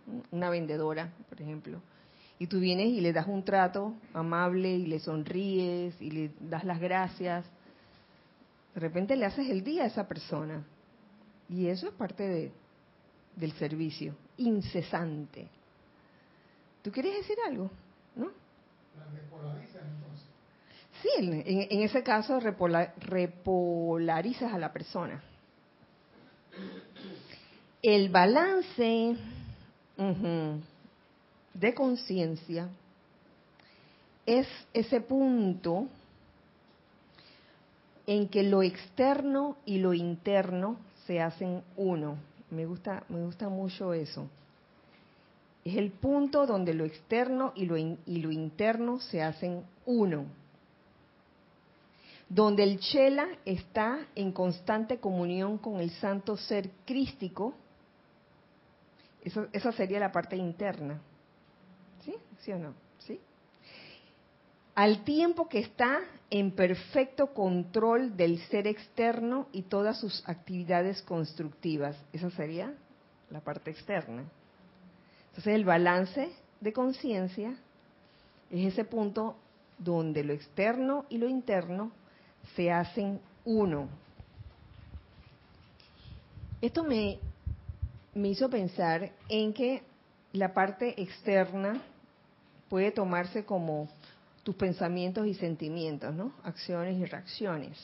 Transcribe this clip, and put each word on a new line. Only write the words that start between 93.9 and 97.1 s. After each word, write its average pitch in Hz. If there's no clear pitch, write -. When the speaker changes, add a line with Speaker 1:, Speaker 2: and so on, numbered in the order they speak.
Speaker 1:
tus 190
pensamientos 180
y 196
sentimientos, 160
¿no? 196
Acciones 180
y 180
reacciones. 151